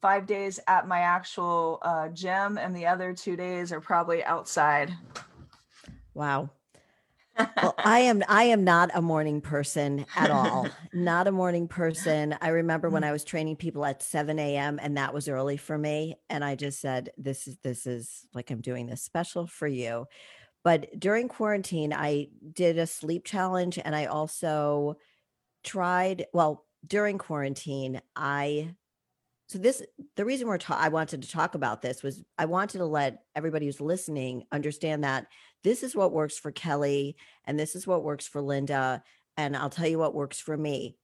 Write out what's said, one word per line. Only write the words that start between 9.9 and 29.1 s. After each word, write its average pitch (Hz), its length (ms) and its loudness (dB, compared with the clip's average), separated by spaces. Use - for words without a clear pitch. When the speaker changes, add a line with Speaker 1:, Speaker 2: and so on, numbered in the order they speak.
Speaker 2:
at 156 160 4
all. 131 380 2
Speaker 1:
<laughs> 170 120 -18
Speaker 2:
Not 175 340 2
a 196 40 2
morning 175 380 0
person. 160 720 0
I 160 80 0
remember 165 400 2
when 160 140 2
Speaker 1:
Mm. 151 40 0
Speaker 2:
I 147 60 0
was 151 100 -4
training 156 320 -4
people 147 300 -4
at 139 180 -4
seven 156 360 -2
A 143 180 0
M, 147 240 -2
and 147 160 -2
that 135 160 -2
was 147 160 -6
early 139 260 -2
for 151 220 -6
me. 151 400 -4
And 143 140 -4
I 143 120 -2
just 139 260 -8
said, 127 360 -4
"This 131 300 -8
is, 131 160 -16
this 127 240 -6
is, 120 460 -8
like, 123 180 -8
I'm 117 80 -6
doing 123 280 -6
this 120 160 -10
special 170 440 -4
for - 200 -6
you." 120 380 -4
But 165 340 2
during 220 300 2
quarantine, 190 640 -2
I 147 340 0
did 170 260 4
a 165 80 2
sleep 165 380 -4
challenge, 185 580 0
and 151 140 -2
I 151 120 0
also 151 920 0
tried, 180 680 0
well, 156 320 4
during 208 320 0
quarantine, 135 840 -4
I, 147 580 -2